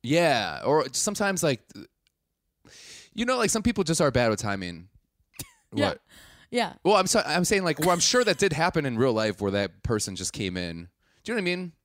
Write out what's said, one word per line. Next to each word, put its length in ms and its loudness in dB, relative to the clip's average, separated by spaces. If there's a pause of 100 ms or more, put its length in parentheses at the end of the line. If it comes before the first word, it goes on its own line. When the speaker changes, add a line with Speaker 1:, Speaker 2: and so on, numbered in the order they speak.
Speaker 1:
Yeah, 600 2
or 280 2
sometimes, 520 -2
like, 160 0 (1500)
you 100 -4
know, 140 0
like, 120 2
some 120 0
people 220 0
just 160 0
are 100 4
bad 200 2
with 100 0
timing. 480 -6 (840)
Speaker 2:
Yeah. 180 0
Speaker 1:
What? 100 -10 (500)
Speaker 2:
Yeah. 220 -2 (120)
Speaker 1:
Well, 120 6
I'm 100 4
so, 180 2
I'm 200 0
saying, 200 2
like, 140 0
well, 120 2
I'm 100 2
sure 240 2
that 140 0
did 140 2
happen 320 0
in 140 -2
real 140 4
life 280 0
where 120 0
that 320 -2
person 320 -2
just 160 -8
came 240 -6
in. 320 -8 (360)
Do 80 -6
you 20 -4
know 40 -2
what 40 -2
I 140 -2
mean? 160 -10 (120)